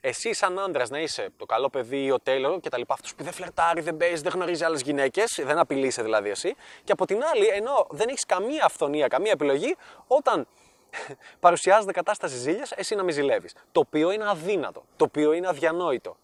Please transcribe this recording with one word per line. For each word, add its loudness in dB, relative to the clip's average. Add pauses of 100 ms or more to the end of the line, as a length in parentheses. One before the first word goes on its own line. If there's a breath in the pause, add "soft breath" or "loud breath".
Εσύ -2
σαν 0
άντρας -2
να -6
είσαι -6
το -14
καλό 0
παιδί, -2
ο 2
τέλειο 0
και -10
τα -6
λοιπά, -4
αυτός -8
που -14
δεν -8
φλερτάρει, -2
δεν -4
παίζει, 0
δεν -2
γνωρίζει -2
άλλες 0
γυναίκες, 0
δεν 2
απειλείσαι 0
δηλαδή 0
εσύ. -4 (280 loud breath)
Και -4
από 2
την -2
άλλη, 2
ενώ 2
δεν -2
έχεις -6
καμία 0
αυθονία, 2
καμία 2
επιλογή, 0 (320 loud breath)
όταν 2 (440 soft breath)
<laughs> -16
παρουσιάζεται 6
κατάσταση -4
ζήλιας, -4
εσύ -6
να -2
μη 0
ζηλεύεις. 0 (160 soft breath)
Το 4
οποίο 2
είναι -2
αδύνατο, -4 (100)
το 2
οποίο 2
είναι 0
αδιανόητο. -2